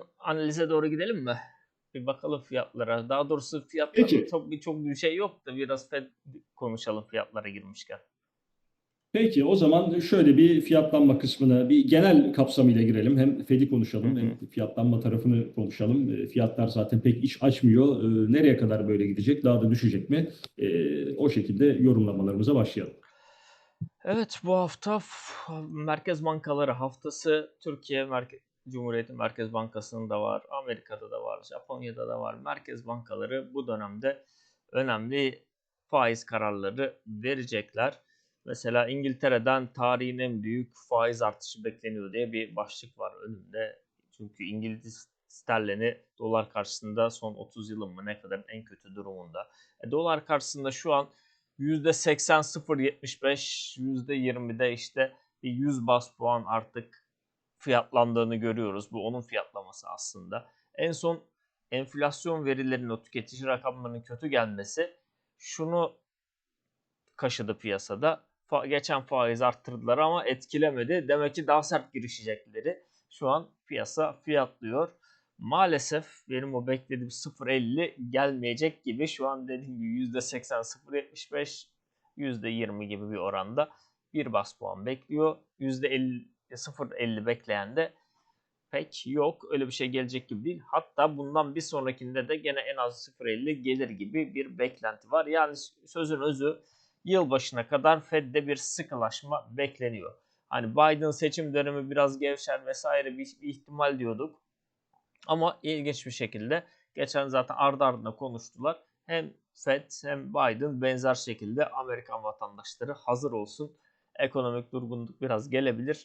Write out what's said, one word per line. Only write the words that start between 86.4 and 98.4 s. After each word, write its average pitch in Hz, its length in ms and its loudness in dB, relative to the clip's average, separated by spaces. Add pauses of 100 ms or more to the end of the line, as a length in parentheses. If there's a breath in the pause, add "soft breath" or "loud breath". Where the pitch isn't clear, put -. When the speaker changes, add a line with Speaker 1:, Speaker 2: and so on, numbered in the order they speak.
Speaker 1:
sıfır 143 380 -12
elli 113 340 -4
bekleyen 113 500 -4
de 160 160 -2 (800)
pek 156 360 -8
yok. 147 440 -2
Öyle 135 160 -2
bir 127 60 -8
şey 127 160 -2
gelecek 127 400 -4
gibi 110 160 -8
değil. 170 220 -6
Hatta 156 500 0
bundan 143 380 -2
bir 160 60 -6
sonrakinde 131 680 -4
de 156 80 -4
gene 143 240 -4
en 135 160 -8
az 120 280 -4
sıfır 131 220 -14
elli 127 360 -4
gelir 131 280 -2
gibi 107 440 -6
bir 135 240 -8
beklenti 110 520 -6
var. 151 160 0
Yani 151 300 0
s-, - 300 -20
sözün 156 340 -4
özü 147 400 -2 (440)
yılbaşına 131 640 0
kadar 151 320 4
Fed'de 147 460 -2